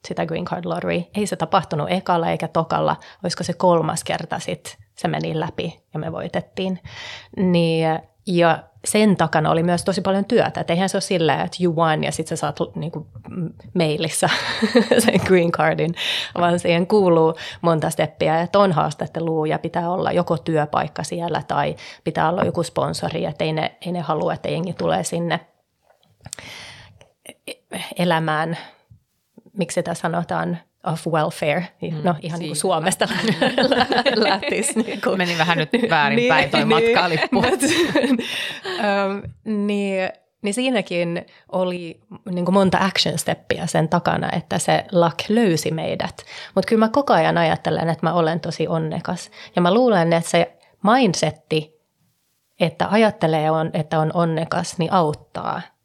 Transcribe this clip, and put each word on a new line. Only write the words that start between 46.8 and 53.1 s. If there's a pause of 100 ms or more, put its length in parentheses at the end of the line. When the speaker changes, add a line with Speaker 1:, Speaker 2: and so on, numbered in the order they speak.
Speaker 1:
mä
koko
ajan
ajattelen,
että
mä
olen
tosi
onnekas. (240)
Ja
mä
luulen,
että
se (260)
mindsetti, (840)
että
ajattelee,